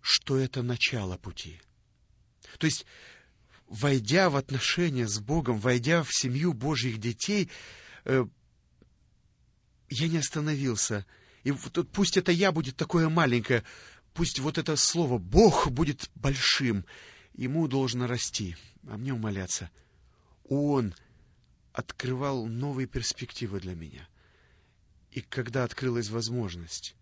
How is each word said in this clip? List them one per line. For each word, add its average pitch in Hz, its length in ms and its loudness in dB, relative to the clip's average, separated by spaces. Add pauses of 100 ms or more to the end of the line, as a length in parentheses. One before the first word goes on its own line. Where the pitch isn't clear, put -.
что - 360 0
это 131 240 -2
начало 117 560 -2
пути. 85 420 -14 (1000)
То 165 60 0
есть, - 200 0 (800)
войдя 135 640 2
в 139 60 0
отношения 135 720 0
с 104 120 -2
Богом, 123 400 0
войдя 123 440 2
в - 80 -6
семью 143 420 0
Божьих 120 460 -2
детей, 135 500 -2 (560)
э, 131 200 2 (1600)
я 139 180 -2
не 165 100 2
остановился. 139 880 0 (380)
И 139 80 0
вот 160 220 -6
тут 170 180 -2
пусть 196 260 2
это 180 140 2
«я» 180 200 4
будет 147 240 -4
такое 160 340 2
маленькое, 127 540 4 (500)
пусть - 260 -2
вот 151 180 -2
это 160 180 0
слово 139 420 2
«Бог» 151 540 8
будет 139 420 -2
большим, 127 720 2 (480)
ему 147 340 0
должно 123 380 0
расти, 113 500 -4 (320)
а 110 100 -10
мне 131 160 -4
умоляться. 98 580 -4 (720)
Он 135 500 0 (800)
открывал 127 720 -4
новые 131 420 -4
перспективы 113 720 -6
для 90 160 -8
меня. 76 320 -16 (1040)
И 120 100 -10
когда 123 420 -4
открылась 117 460 -2
возможность 107 920 -6